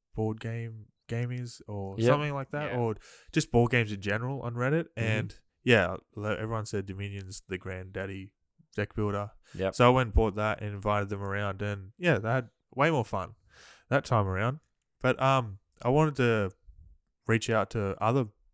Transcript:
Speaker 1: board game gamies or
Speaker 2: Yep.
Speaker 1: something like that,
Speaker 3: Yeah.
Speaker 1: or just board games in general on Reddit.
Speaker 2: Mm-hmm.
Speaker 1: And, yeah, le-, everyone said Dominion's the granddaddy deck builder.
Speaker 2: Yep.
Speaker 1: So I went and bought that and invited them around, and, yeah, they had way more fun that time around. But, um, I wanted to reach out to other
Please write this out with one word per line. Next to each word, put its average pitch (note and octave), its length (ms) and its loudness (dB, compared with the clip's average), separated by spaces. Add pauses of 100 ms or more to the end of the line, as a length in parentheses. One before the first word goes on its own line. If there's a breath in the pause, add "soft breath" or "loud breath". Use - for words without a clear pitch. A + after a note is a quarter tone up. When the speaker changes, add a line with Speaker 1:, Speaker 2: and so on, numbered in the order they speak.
(140)
Speaker 1:
board A2 260 -2
game A2+ 460 -10 (220)
gamies A#2+ 600 -6
or G2 300 -8
Speaker 2:
Yep. A2+ 100 4
Speaker 1:
something C#3+ 280 4
like C3+ 160 -8
that, D3 220 -6
Speaker 3:
Yeah. B2+ 40 -4
Speaker 1:
or A#2 180 0 (360 loud breath)
just - 200 0
board A#2+ 200 4
games A#2 200 2
in G2 100 -6
general A2+ 400 -4
on A#2 140 -6
Reddit. C3+ 280 0 (120)
Speaker 2:
Mm-hmm. - 80 -6
Speaker 1:
And, A2 320 -2 (280)
yeah, F#2+ 340 6 (180)
le-, G#2 220 -4
everyone A2 280 -4
said G2+ 200 -4
Dominion's G2 640 -10
the F#2+ 80 -4
granddaddy F#2+ 760 -10 (440)
deck G#2 200 -4
builder. G#2 360 -2 (240 loud breath)
Speaker 2:
Yep. F#2 200 -2
Speaker 1:
So B2 120 6
I - 20 10
went B2+ 180 4
and G2+ 60 -6
bought A2 220 4
that G#2+ 260 0
and G#2 120 -6
invited G2+ 360 0
them G2+ 140 -4
around, G2 380 -4
and, G2+ 360 -6
yeah, E3 220 2
they A2 100 -2
had A#2+ 200 -2 (240)
way C#3+ 180 2
more C3 120 2
fun F#2 300 -6 (560 loud breath)
that C#3 160 2
time G#2 220 2
around. G#2+ 320 -2 (420)
But, B2+ 200 2
um, B2+ 360 2 (240)
I A#2+ 80 0
wanted D3+ 280 4
to A2 340 2 (760)
reach A2+ 220 2
out G#2+ 220 2
to G2+ 300 -2
other A#2+ 260 2 (260)